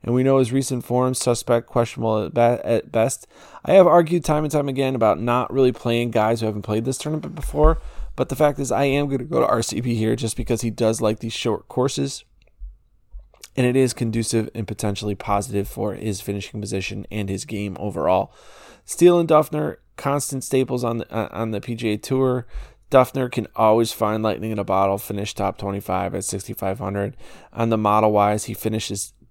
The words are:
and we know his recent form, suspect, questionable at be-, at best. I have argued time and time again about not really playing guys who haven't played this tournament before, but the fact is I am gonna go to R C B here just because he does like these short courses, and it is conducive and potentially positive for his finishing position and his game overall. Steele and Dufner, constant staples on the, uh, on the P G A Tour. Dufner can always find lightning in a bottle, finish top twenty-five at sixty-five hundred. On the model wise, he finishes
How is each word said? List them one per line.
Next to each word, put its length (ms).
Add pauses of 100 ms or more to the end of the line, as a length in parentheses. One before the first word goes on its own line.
and 140
we 80
know 160
his 120
recent 320
form, 300
suspect, 540
questionable 580
at 80
be-, 80
at 500
best. 360 (360)
I 100
have 120
argued 400
time 200
and 60
time 160
again 280
about 240
not 340
really 180
playing 380
guys 300
who 80
haven't 160
played 220
this 120
tournament 380
before, 440 (360)
but 140
the 60
fact 220
is 140
I 140
am 240
gonna 160
go 160
to 60
R 140
C 180
B 140
here 220
just 200
because 260
he 100
does 280
like 200
these 140
short 340
courses, 580 (1300)
and 120
it 80
is 180
conducive 600
and 120
potentially 460
positive 540
for 260
his 260
finishing 400
position 520
and 180
his 160
game 340
overall. 540 (520)
Steele 340
and 100
Dufner, 480 (200)
constant 460
staples 400
on 140
the, 160
uh, 180
on 200
the 100
P 140
G 140
A 80
Tour. 500 (420)
Dufner 400
can 240
always 380
find 320
lightning 280
in 80
a 40
bottle, 340
finish 360
top 240
twenty-five 580
at 80
sixty-five 560
hundred. 380 (340)
On 160
the 100
model 360
wise, 320
he 80
finishes 580 (200)